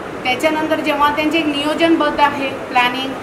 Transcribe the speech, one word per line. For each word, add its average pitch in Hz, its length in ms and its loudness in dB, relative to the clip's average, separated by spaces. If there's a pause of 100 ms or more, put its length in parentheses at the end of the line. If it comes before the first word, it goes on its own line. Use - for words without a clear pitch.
(240)
त्याच्यानंतर 311 560 0
जेव्हा 294 360 2
त्यांचे 311 220 0
एक 320 80 0
नियोजनबद्ध 302 760 2
आहे, - 300 2
प्लॅनिंग, 254 720 -2